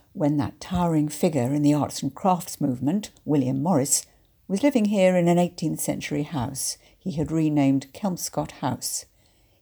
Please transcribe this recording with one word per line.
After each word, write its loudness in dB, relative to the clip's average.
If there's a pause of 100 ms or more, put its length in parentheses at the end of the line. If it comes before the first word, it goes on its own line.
(140)
when 2
that -4
towering 0
figure 0
in 0
the 6
arts -2
and -4
crafts -2
movement, -2 (120)
William 0
Morris, 0 (420)
was -2
living 4
here 4
in 4
an 6
eighteenth -2
century -4
house -6 (200)
he -8
had -4
renamed 2
Kelmscott -6
House. -6 (580)